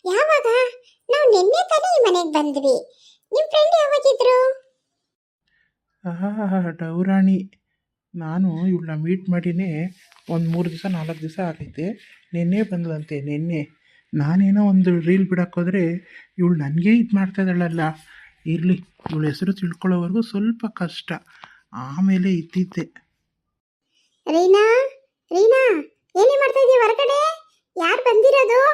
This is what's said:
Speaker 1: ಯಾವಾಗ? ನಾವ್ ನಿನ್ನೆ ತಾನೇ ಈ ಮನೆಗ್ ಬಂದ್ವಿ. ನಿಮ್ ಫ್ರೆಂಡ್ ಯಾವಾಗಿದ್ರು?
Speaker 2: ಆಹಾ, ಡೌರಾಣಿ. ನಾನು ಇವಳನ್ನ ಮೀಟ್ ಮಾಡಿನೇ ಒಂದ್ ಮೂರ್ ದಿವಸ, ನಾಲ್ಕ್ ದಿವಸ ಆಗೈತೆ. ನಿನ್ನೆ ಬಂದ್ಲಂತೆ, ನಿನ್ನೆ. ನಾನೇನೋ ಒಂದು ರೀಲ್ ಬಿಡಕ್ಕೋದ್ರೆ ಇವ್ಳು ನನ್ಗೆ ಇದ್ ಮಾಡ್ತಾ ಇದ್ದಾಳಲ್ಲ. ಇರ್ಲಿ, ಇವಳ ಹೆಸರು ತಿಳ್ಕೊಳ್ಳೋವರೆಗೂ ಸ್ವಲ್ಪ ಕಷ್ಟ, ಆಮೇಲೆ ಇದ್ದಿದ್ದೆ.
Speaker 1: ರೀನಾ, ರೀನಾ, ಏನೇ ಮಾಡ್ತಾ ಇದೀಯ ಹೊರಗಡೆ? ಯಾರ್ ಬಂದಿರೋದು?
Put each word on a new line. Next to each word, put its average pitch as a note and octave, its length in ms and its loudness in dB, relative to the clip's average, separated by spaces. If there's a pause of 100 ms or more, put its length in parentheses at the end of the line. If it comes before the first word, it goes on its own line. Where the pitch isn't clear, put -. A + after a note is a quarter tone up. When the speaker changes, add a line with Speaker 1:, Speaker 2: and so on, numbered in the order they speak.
Speaker 1:
ಯಾವಾಗ? B4+ 420 0 (640)
ನಾವ್ C#5 260 2
ನಿನ್ನೆ G4+ 340 2
ತಾನೇ D#5+ 280 0
ಈ C5+ 100 4
ಮನೆಗ್ F4 300 0
ಬಂದ್ವಿ. C#4 380 0 (560)
ನಿಮ್ D5+ 200 0
ಫ್ರೆಂಡ್ D#5 300 2
ಯಾವಾಗಿದ್ರು? C5+ 560 2 (1700)
Speaker 2:
ಆಹಾ, F#3+ 560 -4 (220)
ಡೌರಾಣಿ. F#3+ 560 0 (760)
ನಾನು E3+ 360 -4 (220)
ಇವಳನ್ನ E3 240 -4 (100)
ಮೀಟ್ F#3 240 -4
ಮಾಡಿನೇ F3 400 -2 (640)
ಒಂದ್ E3 180 -2
ಮೂರ್ E3+ 220 -2
ದಿವಸ, - 120 -16 (120)
ನಾಲ್ಕ್ D#3 260 -10
ದಿವಸ D#3 240 -10
ಆಗೈತೆ. D#3 400 -10 (460)
ನಿನ್ನೆ F3 360 -2
ಬಂದ್ಲಂತೆ, D#3+ 480 -8 (120)
ನಿನ್ನೆ. D#3 320 -6 (520)
ನಾನೇನೋ F#3 480 2 (100)
ಒಂದು F#3 200 4 (160)
ರೀಲ್ F#3+ 220 2
ಬಿಡಕ್ಕೋದ್ರೆ F3+ 520 -2 (580)
ಇವ್ಳು F3 240 2
ನನ್ಗೆ E3 360 0
ಇದ್ A3+ 180 0
ಮಾಡ್ತಾ F#3+ 260 -2
ಇದ್ದಾಳಲ್ಲ. F3 380 -2 (720)
ಇರ್ಲಿ, E3+ 220 0 (360)
ಇವಳ D#3 200 -4
ಹೆಸರು F#3 280 -4
ತಿಳ್ಕೊಳ್ಳೋವರೆಗೂ F3+ 640 -4 (100)
ಸ್ವಲ್ಪ A3+ 340 -4 (140)
ಕಷ್ಟ, - 320 -10 (720)
ಆಮೇಲೆ F#3 460 0 (120)
ಇದ್ದಿದ್ದೆ. F3 440 -6 (1400)
Speaker 1:
ರೀನಾ, F#4 380 4 (680)
ರೀನಾ, A4+ 320 4 (520)
ಏನೇ A#4+ 260 6
ಮಾಡ್ತಾ C5+ 240 2
ಇದೀಯ B4+ 180 6
ಹೊರಗಡೆ? B4 360 0 (560)
ಯಾರ್ F4+ 320 0
ಬಂದಿರೋದು? B4 520 4 (140)